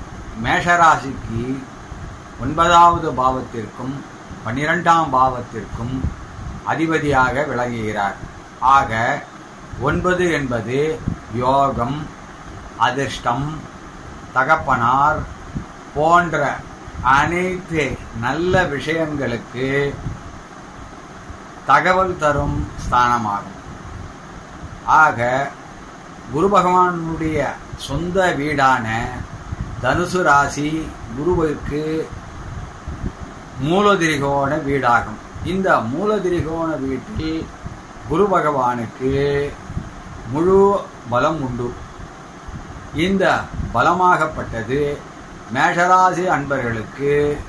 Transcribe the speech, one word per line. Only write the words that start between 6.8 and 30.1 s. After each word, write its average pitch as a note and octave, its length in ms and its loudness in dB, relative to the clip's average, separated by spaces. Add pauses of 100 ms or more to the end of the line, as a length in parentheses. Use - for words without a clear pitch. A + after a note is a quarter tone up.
விளங்குகிறார். A#2 760 -2 (440)
ஆக, B2 640 4 (580)
ஒன்பது F3 520 2
என்பது C3+ 640 0 (360)
யோகம், C3 720 2 (720)
அதிர்ஷ்டம், C3 840 2 (760)
தகப்பனார் C3+ 840 4 (760)
போன்ற D3+ 600 4 (460)
அனைத்து D#3+ 960 2 (220)
நல்ல F3 440 2
விஷயங்களுக்கு C#3 1300 -2 (1700)
தகவல் F3+ 520 4
தரும் C#3+ 480 2 (200)
ஸ்தானமாகும். A#2+ 720 0 (1300)
ஆக, C3+ 680 4 (840)
குரு E3 200 4
பகவானுடைய E3 960 2 (300)
சொந்த F3 560 0
வீடான B2+ 880 2 (640)
தனுசு F3 400 0